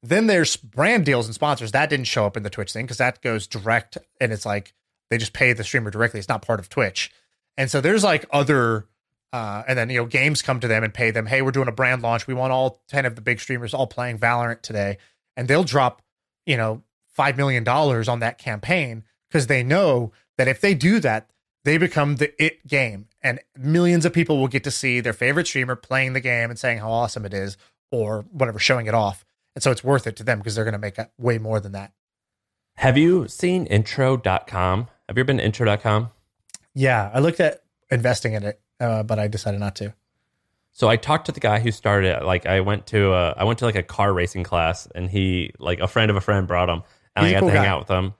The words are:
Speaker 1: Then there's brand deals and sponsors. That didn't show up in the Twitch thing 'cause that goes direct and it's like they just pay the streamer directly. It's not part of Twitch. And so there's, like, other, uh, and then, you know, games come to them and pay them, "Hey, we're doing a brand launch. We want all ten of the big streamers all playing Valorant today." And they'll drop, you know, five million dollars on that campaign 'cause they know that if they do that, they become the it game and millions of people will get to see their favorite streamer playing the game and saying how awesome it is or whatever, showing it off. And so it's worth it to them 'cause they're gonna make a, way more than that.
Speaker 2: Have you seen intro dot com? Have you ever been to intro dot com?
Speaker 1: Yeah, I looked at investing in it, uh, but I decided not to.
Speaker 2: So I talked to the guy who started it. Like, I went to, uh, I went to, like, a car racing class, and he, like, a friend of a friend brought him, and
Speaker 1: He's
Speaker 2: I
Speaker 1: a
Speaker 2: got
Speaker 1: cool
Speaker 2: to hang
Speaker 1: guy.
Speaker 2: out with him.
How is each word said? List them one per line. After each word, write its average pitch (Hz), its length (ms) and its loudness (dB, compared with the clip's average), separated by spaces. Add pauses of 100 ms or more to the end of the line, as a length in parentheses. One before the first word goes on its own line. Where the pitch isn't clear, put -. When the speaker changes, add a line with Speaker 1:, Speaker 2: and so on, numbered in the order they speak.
Speaker 1:
Then 185 260 2
there's 175 280 2
brand 165 480 0
deals 123 220 2
and 113 80 -10
sponsors. 123 380 -2
That 147 180 2
didn't 131 160 -2
show 113 200 0
up 101 100 -2
in 107 80 -8
the 104 60 -6
Twitch - 220 -8
thing 113 140 -8
'cause 117 120 -10
that - 220 -2
goes 110 280 -4
direct 113 500 -2 (220)
and 117 120 0
it's 104 140 -8
like 104 280 -6 (360)
they 117 80 0
just 113 140 -6
pay 123 200 4
the 110 120 -2
streamer 110 260 -4
directly. 110 300 -2
It's 98 80 -12
not 113 140 -2
part 110 180 -2
of 92 80 -16
Twitch. - 420 -2 (460)
And 135 140 -2
so 143 100 0
there's, 190 240 4
like, 185 260 2
other, 127 560 2 (460)
uh, 110 340 -8
and 131 120 0
then, 117 120 -2
you 127 80 -2
know, 120 80 -2
games 135 360 0
come 123 180 -2
to 123 80 -2
them 110 160 2
and 107 80 -4
pay 113 180 0
them, 110 160 -2
"Hey, 135 160 0
we're 131 80 0
doing 131 180 0
a 117 40 -4
brand 127 300 0
launch. 117 240 -2
We 131 80 -6
want 131 180 -2
all 131 360 0
ten 139 180 0
of 113 100 -4
the 113 60 -18
big 113 180 -2
streamers 120 340 -8
all 131 120 -2
playing 123 320 -8
Valorant 120 440 -2
today." 101 360 -4 (380)
And 123 120 -6
they'll 151 160 4
drop, 127 380 0 (420)
you 147 120 0
know, 113 260 -2 (260)
five 139 280 0
million 131 280 0
dollars 123 440 2
on 120 120 -2
that 117 180 -4
campaign 117 640 -4 (260)
'cause 135 180 0
they 131 140 2
know 131 500 2 (260)
that 131 100 4
if 131 120 0
they 202 140 4
do 175 260 4
that, 113 300 -2 (340)
they 151 140 2
become 147 380 2
the 143 160 -2 (100)
it - 240 -2
game 110 420 -2 (140)
and 123 180 -2 (160)
millions 165 480 2
of 170 80 2
people 160 260 2
will 135 80 2
get 123 180 -2
to 139 60 -4
see 123 300 -2
their 117 140 -4
favorite 139 340 0
streamer 127 260 -4
playing 131 380 -4
the 131 80 -2
game 120 300 -2
and 117 80 -12
saying 120 200 -2
how 110 140 -6
awesome 117 320 -2
it 98 100 -8
is 98 220 -6 (340)
or 107 400 -4
whatever, 127 280 -4
showing 120 280 0
it 107 80 -2
off. 104 300 0 (320)
And 123 60 -8
so 135 80 2
it's 117 120 -2
worth 131 240 2
it 113 100 -10
to - 60 -14
them 107 200 -2
'cause 107 120 -6
they're 110 120 -2
gonna 107 120 -4
make 104 200 -8
a, 110 200 -10
way 120 200 0
more 110 200 -2
than 101 140 -8
that. 98 200 -12 (840)
Speaker 2:
Have 131 220 4
you 165 280 4
seen 180 400 -2
intro 131 500 2
dot 95 300 0
com? 95 420 0 (200)
Have 104 80 -4
you 127 60 2
ever - 20 2
been 135 140 2
to - 60 -2
intro 107 200 0
dot 104 180 2
com? 110 280 0 (640)
Speaker 1:
Yeah, 123 380 2
I 127 80 2
looked 165 200 2
at 156 220 2 (280)
investing 120 440 0
in 104 100 -4
it, 104 160 -8 (200)
uh, 113 220 0
but 110 160 -2
I 104 100 0
decided 104 300 -4
not 101 180 -6
to. 104 180 -10 (800)
Speaker 2:
So 113 180 2
I 117 60 4
talked 151 300 0
to 143 60 -6
the - 80 -10
guy 107 180 2
who 113 140 0
started 98 440 2
it. 57 60 -4
Like, 90 220 0
I 95 160 2
went 101 280 -2
to, 101 240 4
uh, 87 220 2
I 95 100 -2
went 117 160 0
to, 123 40 -2
like, 110 120 2
a 92 60 0
car 101 300 0
racing 90 320 -2
class, 85 500 0
and 90 140 -6
he, 92 500 0
like, 87 220 -2
a 95 80 0
friend 110 220 2
of 101 80 4
a - 20 0
friend 98 260 0
brought 90 220 2
him, 85 140 -2 (320)
and 104 100 2
Speaker 1:
He's 90 100 4
Speaker 2:
I 95 40 4
Speaker 1:
a - 20 4
Speaker 2:
got - 0 -
Speaker 1:
cool - 80 4
Speaker 2:
to - 60 4
hang 101 100 4
Speaker 1:
guy. 98 60 2
Speaker 2:
out 87 100 0
with - 100 -8
him. 95 300 0